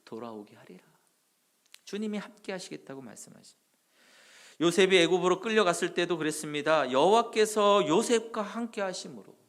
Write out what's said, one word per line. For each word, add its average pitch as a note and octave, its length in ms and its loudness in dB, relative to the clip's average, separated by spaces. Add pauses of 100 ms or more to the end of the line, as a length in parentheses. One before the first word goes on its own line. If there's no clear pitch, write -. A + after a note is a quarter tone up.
돌아오게 A2+ 520 -16
하리라." - 260 -20 (1000)
주님이 G#3 340 -8
함께 - 340 -12
하시겠다고 C3+ 500 -14
말씀하십니다. - 640 -20 (960)
요셉이 F#3 380 4
애굽으로 F3 420 4
끌려갔을 F#3 540 0
때도 F3 220 -2
그랬습니다. D3+ 760 -2
"여호와께서 G#3 960 2
요셉과 A3+ 540 0
함께 A3 380 -10
하심으로 F3+ 560 -10 (120)